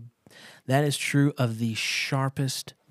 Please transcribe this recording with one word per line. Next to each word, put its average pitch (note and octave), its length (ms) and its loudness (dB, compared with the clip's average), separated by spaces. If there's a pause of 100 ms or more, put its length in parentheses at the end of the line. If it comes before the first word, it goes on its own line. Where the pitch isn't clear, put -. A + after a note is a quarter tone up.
(680)
that C3+ 180 4
is C#3 120 0
true C#3+ 420 2
of A2+ 200 0
the A2+ 160 0
sharpest - 1000 -2 (160)